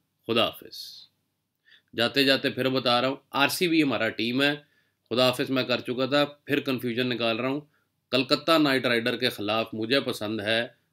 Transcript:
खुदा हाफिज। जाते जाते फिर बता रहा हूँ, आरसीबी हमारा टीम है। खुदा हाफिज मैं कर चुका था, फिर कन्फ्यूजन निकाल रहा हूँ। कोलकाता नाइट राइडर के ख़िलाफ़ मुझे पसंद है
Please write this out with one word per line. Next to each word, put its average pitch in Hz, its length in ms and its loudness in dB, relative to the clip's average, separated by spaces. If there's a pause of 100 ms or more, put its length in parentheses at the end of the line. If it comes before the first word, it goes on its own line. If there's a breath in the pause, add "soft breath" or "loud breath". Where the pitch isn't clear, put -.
(280)
खुदा 117 160 2
हाफिज। - 340 -6 (1160 soft breath)
जाते 120 300 0
जाते 135 260 2
फिर 127 200 -2
बता 123 300 2
रहा 131 100 0
हूँ, 139 100 -6 (140)
आरसीबी 156 480 2
हमारा 113 300 0
टीम 120 320 -2
है। 147 120 2 (560)
खुदा 123 140 4
हाफिज 127 260 0
मैं 127 140 0
कर 120 140 -2
चुका 127 280 -4
था, 143 160 2 (240)
फिर 139 120 -2
कन्फ्यूजन 127 480 -4
निकाल 113 300 -2
रहा 131 140 -4
हूँ। 151 100 -6 (500)
कोलकाता 139 460 2
नाइट 135 280 2
राइडर 120 300 0
के 120 140 0
ख़िलाफ़ 110 460 -4
मुझे 113 240 0
पसंद 110 420 -4
है 113 340 -2 (180)